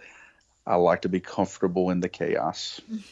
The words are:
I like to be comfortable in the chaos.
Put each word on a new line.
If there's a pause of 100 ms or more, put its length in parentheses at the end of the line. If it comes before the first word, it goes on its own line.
(680)
I
like
to
be
comfortable
in
the
chaos. (340)